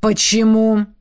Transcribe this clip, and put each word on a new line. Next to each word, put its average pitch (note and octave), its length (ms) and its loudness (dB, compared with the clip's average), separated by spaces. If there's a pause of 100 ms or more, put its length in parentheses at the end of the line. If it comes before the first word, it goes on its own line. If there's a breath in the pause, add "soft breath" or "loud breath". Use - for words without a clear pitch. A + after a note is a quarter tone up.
Почему? A3 840 0 (160)